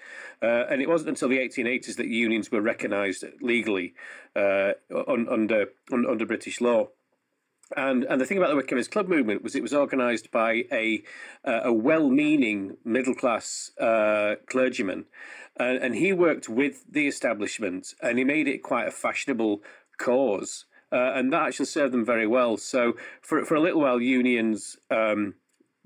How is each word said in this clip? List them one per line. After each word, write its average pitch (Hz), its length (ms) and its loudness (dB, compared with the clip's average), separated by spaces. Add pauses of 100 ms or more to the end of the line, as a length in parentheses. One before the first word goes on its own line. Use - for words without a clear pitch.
(440)
Uh, 120 260 2
and 135 120 0
it 143 80 0
wasn't 165 180 2
until 139 220 -2
the 131 100 2
eighteen 123 280 -4
eighties 120 280 -4
that - 120 -4
unions 113 440 0
were 113 80 0
recognized 101 640 -2 (160)
legally, 107 540 -2 (420)
uh, 98 380 2 (340)
un-, 117 240 0
under, 110 360 2 (220)
un-, 120 160 0
under 113 200 -2
British - 340 -6
law. 117 300 2 (840)
And, 135 300 0
and 139 140 0
the 131 60 0
thing 196 120 -2
about 175 120 4
the 147 60 2
Working 135 220 -2
Men's 120 100 -2
Club 202 220 -2
movement 107 340 2
was 113 120 -8
it 135 60 0
was 120 120 -4
organised 135 580 0
by 113 400 2
a, 110 320 -2 (400)
uh, 113 220 0
a 123 80 4
well-meaning 131 1120 2
middle-class, 120 920 -2
uh, 107 580 2 (120)
clergyman 123 580 0 (540)
and, 127 240 0
and 120 120 -2
he 180 180 2
worked 170 340 2
with 131 440 -2
the 147 160 0
establishment, 104 920 -4
and 120 160 0
he 131 60 2
made 143 240 2
it - 160 -4
quite 117 240 -2
a - 40 -4
fashionable 110 680 -2 (360)
cause. - 680 0 (260)
Uh, 127 240 2
and 131 180 0
that 156 140 2
actually 131 180 -4
served 139 280 0
them 117 120 0
very 113 220 2
well. 120 300 2
So 120 360 0 (280)
for, - 220 -2
for 165 120 0
a 147 40 2
little 160 220 2
while, 123 180 4
unions, 120 800 2 (120)
um, 107 460 0 (500)